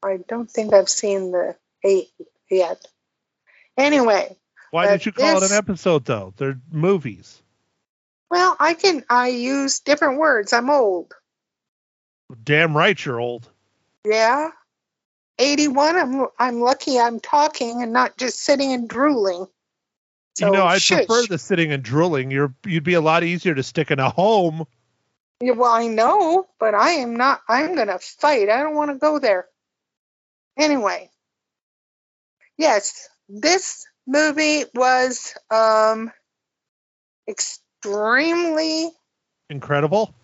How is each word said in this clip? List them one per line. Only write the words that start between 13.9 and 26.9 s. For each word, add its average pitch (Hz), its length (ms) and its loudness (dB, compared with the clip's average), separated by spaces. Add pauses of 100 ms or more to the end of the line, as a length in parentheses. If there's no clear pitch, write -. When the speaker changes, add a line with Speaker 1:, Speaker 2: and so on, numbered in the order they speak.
Speaker 1:
Yeah. 226 440 0 (880)
Eighty-one, 285 580 2
I'm, 269 300 -2 (120)
I'm 240 220 -2
lucky 262 380 0
I'm 233 200 0
talking 269 640 -2
and 226 100 -6
not 254 240 0
just 254 240 -6
sitting 277 320 0
and 247 160 -6
drooling. 220 520 0
Speaker 2:
You 190 80 -12 (1000)
Speaker 1:
So, 202 60 4
Speaker 2:
know, 196 120 4
I 180 140 4
Speaker 1:
shush. 277 280 2
Speaker 2:
prefer 233 200 2
the 185 120 -4
sitting 165 340 0
and 135 100 -4
drooling. 135 480 0
You're, 139 240 0 (100)
you'd 165 200 -2
be 175 100 2
a 170 60 4
lot 160 240 2
easier 170 300 -2
to 131 100 -4
stick - 260 -4
in 143 80 0
a 131 120 0
home. 175 560 0 (720)
Speaker 1:
Yeah, 247 120 0
well, 233 200 2
I 233 160 0
know, 320 580 2 (140)
but 214 140 0
I 226 180 2